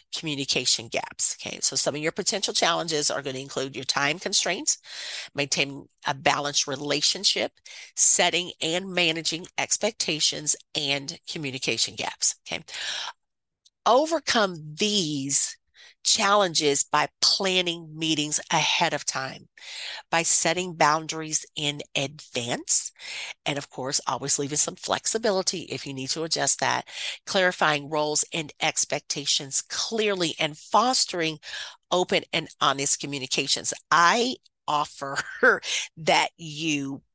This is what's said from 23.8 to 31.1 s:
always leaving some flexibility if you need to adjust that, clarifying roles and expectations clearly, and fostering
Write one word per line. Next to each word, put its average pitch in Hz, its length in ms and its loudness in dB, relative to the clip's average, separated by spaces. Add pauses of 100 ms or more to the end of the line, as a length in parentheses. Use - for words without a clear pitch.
always 131 320 -2
leaving 143 180 -2
some - 180 0
flexibility 190 880 0
if - 220 -8
you 139 80 -8
need 131 160 -6
to 160 140 -4
adjust 143 360 0
that, 127 280 0 (380)
clarifying 156 640 2
roles 151 440 2
and 156 280 -6
expectations 147 1000 0
clearly, 202 800 -2
and 156 180 -2
fostering 180 800 0 (540)